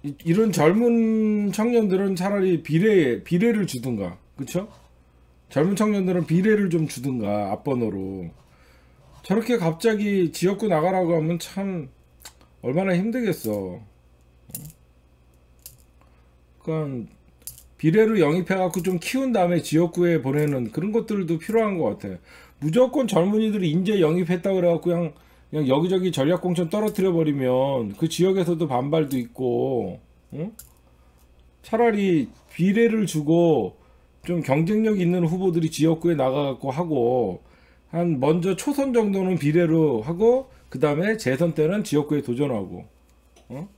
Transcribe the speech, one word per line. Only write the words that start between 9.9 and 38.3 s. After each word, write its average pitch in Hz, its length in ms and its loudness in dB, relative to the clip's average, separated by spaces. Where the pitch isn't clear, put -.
지역구 196 360 0
나가라고 175 480 2
하면 165 220 0
참 185 500 -8
얼마나 175 340 0
힘들겠어. 160 840 -4
그러니까 147 460 -6
비례로 214 420 4
영입해갖고 175 640 0
좀 185 160 0
키운 262 340 -2
다음에 175 300 2
지역구에 170 600 2
보내는 135 500 0
그런 190 200 -4
것들도 202 460 -2
필요한 214 400 -2
것 117 200 -2
같아. 95 180 -10
무조건 247 460 2
젊은이들이 208 640 0
인재 190 300 0
영입했다 175 520 2
그래갖고 175 300 2
그냥 170 300 -2
그냥 147 180 -2
여기저기 180 440 2
전략 156 300 0
공천 175 260 -2
떨어뜨려 196 440 0
버리면 135 840 0
그 160 120 -2
지역에서도 175 600 0
반발도 139 500 0
있고, 120 840 -4
응? 180 180 -8
차라리 202 680 2
비례를 214 520 2
주고 156 720 2
좀 170 180 -2
경쟁력 208 580 0
있는 175 240 2
후보들이 170 460 0
지역구에 160 460 0
나가갖고 135 540 -2
하고, 123 720 -2
한 170 300 -2
먼저 170 360 2